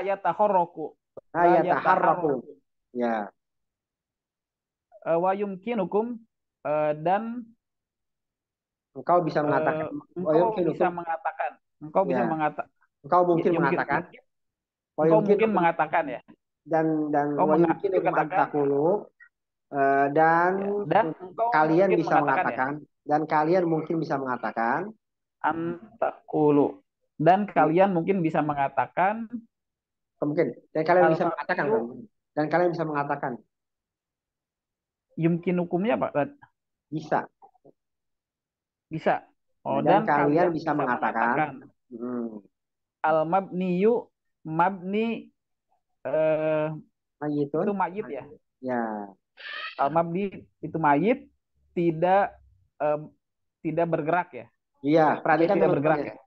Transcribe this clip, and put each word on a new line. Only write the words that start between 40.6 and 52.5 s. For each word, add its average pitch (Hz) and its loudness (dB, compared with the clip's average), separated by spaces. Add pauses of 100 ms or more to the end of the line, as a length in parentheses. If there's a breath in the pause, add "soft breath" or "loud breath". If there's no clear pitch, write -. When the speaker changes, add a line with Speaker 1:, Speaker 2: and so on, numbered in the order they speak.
Speaker 1:
bisa 151 -2
Speaker 2:
mengatakan. 117 -2
Speaker 1:
mengatakan. 143 -2 (400)
Speaker 2:
Hmm. 120 -8 (760)
Speaker 1:
Al-mabniyu, 180 0 (400)
mabni, 190 -2 (760)
eh, 156 0 (520)
Speaker 2:
Mayitun. 147 -2
Speaker 1:
itu 208 0
mayit 190 -4
ya? 127 -12 (400)
Speaker 2:
Ya. 123 -2 (920 loud breath)
Speaker 1:
Al-mabni 170 -2 (240)
itu 156 -8
mayit, 160 2 (480)
tidak, 175 2 (480)